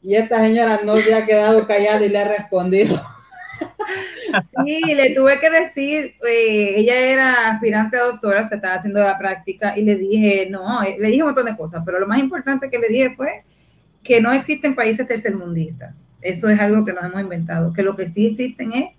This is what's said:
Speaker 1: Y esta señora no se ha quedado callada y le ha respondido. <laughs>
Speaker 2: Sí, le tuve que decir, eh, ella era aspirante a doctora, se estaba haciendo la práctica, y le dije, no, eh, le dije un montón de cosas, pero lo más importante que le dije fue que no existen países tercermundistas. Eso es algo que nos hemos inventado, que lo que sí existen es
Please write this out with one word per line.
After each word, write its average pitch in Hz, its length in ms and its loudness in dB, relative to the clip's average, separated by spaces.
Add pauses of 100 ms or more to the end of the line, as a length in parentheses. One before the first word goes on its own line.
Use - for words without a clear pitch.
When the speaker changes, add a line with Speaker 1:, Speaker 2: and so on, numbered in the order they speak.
Speaker 1:
Y 196 140 0
esta 220 260 2
señora 220 420 2
no 214 160 2
se 214 140 4
ha 220 120 2
quedado 214 420 4
callada 208 380 2
y 202 40 2
le 202 100 0
ha 202 80 0
respondido. 196 760 0
<laughs> - 100 -18 (1500)
Speaker 2:
Sí, 311 300 -2
le 269 180 2
tuve 269 260 4
que 320 100 2
decir, 302 640 -2 (140)
eh, 214 500 2
ella 240 220 4
era 254 520 2
aspirante 220 460 0
a 240 60 2
doctora, 220 440 0
se 214 80 -4
estaba 185 200 -4
haciendo 202 260 -2
la 196 160 2
práctica, 196 600 -4
y 208 60 0
le 208 120 4
dije, 196 540 2
no, 196 340 -6
eh, 196 160 -4
le 214 100 0
dije 262 140 4
un 302 60 2
montón 254 160 0
de 214 120 -6
cosas, 165 280 -10
pero 180 140 -4
lo 196 80 -2
más 226 120 0
importante 269 500 -4
que 240 100 -4
le 233 80 0
dije 254 280 2
fue 302 280 -8 (600)
que 233 180 4
no 233 120 2
existen 277 420 -2
países 233 320 -2
tercermundistas. 180 880 -6 (260)
Eso 185 280 -2
es 208 100 4
algo 214 260 2
que 190 80 -6
nos 180 120 -8
hemos 185 160 -8
inventado, 170 520 -4
que 196 100 -2
lo 196 120 0
que 190 120 -6
sí 208 200 0
existen 233 460 -4
es 269 120 -2 (140)